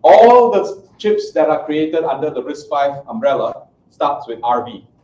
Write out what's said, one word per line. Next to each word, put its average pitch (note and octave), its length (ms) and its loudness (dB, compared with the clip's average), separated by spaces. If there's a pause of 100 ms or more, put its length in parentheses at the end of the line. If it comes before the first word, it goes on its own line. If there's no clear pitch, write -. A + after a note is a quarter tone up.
All A#3+ 480 6
the - 360 -6 (100)
chips G#3 360 -2
that D#3 160 0
are D3+ 160 -4
created D#3 380 -2
under D3+ 260 -4
the B2+ 120 -8
risc C#3+ 280 -14
five C#3+ 380 -4
umbrella A#2 600 -4 (220)
starts - 380 -6
with A#2 160 -12
R - 200 -2
V. A2+ 240 -18 (160)